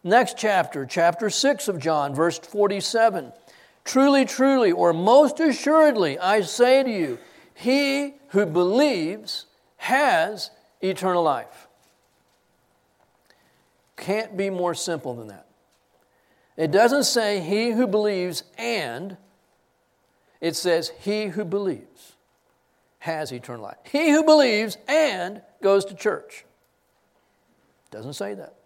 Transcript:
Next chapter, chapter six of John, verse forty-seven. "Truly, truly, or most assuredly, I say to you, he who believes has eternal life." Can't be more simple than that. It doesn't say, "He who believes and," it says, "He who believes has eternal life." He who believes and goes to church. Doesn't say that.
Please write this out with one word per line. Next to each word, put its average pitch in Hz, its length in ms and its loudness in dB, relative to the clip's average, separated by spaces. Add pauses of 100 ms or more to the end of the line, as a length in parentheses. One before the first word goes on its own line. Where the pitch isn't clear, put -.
Next 214 360 2
chapter, 180 480 -2
chapter 175 440 0
six 277 380 0
of 190 100 -4
John, 143 380 -2
verse 165 240 0
forty-seven. 202 920 -2 (500)
"Truly, 277 400 4
truly, 254 480 2
or 175 220 2
most 262 480 4
assuredly, 277 760 2
I 190 220 2
say 247 440 2
to 254 60 -2
you, 160 300 -4 (340)
he 277 600 0 (160)
who 202 160 2
believes 190 1000 0 (300)
has 214 760 0 (300)
eternal 180 420 -2
life." 131 440 -4 (2250)
Can't 208 400 -6
be 196 120 -2
more 175 240 -4
simple 135 420 -8
than 113 120 -16
that. 98 200 -20 (1080)
It 156 160 -2
doesn't 240 320 4
say, 208 380 0
"He 208 300 0
who 240 140 2
believes 190 580 -2 (140)
and," 185 600 -6 (1200)
it 165 160 -6
says, 165 460 -2
"He 214 240 -4
who 196 180 -6
believes 180 680 -8 (840)
has 156 340 -8
eternal 120 300 -14
life." - 200 -16
He 302 280 0
who 311 120 4
believes 247 540 4 (100)
and 208 540 -2 (200)
goes 196 240 4
to 196 80 -16
church. - 520 -8 (1500)
Doesn't 117 220 -14
say 202 220 -10
that. 170 180 -18 (120)